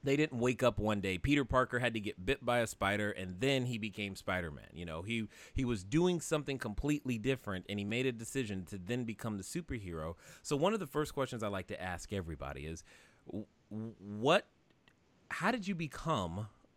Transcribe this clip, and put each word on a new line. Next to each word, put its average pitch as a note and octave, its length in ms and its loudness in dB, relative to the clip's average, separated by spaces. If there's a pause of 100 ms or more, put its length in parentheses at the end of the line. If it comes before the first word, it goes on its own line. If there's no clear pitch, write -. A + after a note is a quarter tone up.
They C#3 120 4
didn't D3 220 4
wake A#2+ 240 4
up A#2 160 6
one G#2+ 240 2
day. F#2 160 2
Peter C#3+ 260 4
Parker B2+ 360 2
had A#2 160 2
to A2+ 40 2
get G2 240 -6
bit B2+ 220 0
by A#2+ 140 4
a A2+ 80 4
spider, G#2 420 2
and F#2 300 -6
then C3 260 4
he B2 140 -2
became G2+ 360 -4
Spider-Man. E2+ 560 -2
You F2 140 -8
know, E2 160 -6
he, A2 260 -2 (280)
he C3+ 100 2
was A#2 180 0
doing E3 380 4
something C#3+ 380 -2
completely B2+ 580 0
different, G#2 500 -2
and G#2 120 -2
he G2+ 60 -2
made A2+ 200 0
a C3 60 2
decision A2 540 -4
to G2+ 120 -10
then A#2 280 -2
become A2 320 -4
the F#2+ 60 -6
superhero. F#2 680 -6 (300)
So - 120 0
one F3 200 4
of G#3+ 40 -2
the F#3 60 -4
first D3 300 -2
questions B2+ 260 -2
I A2 60 0
like G2 220 -2
to G2 120 -6
ask F2+ 320 -6
everybody C#2+ 540 -4
is, E2 160 -8 (420)
w-, G2+ 220 -6 (240)
w-, A2 260 -6
what, G#2+ 480 2 (880)
how F3 180 2
did A3+ 180 0
you G3+ 60 0
become A2 760 -2 (280)